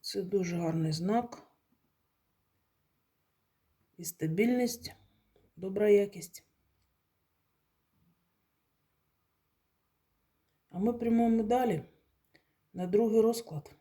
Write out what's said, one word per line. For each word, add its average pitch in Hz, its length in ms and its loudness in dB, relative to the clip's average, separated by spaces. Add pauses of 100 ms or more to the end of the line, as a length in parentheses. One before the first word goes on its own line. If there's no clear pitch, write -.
Це - 200 -8
дуже 180 360 -2
гарний 160 340 -2
знак. 202 560 -4 (2500)
І 175 80 -14
стабільність, 233 880 -2 (600)
добра 190 340 -2
якість. 202 540 2 (4000)
А 180 100 -10
ми 220 140 0
прямуємо 233 500 2
далі 226 400 0 (920)
на 180 140 -6
другий 220 340 4
розклад. 220 600 -2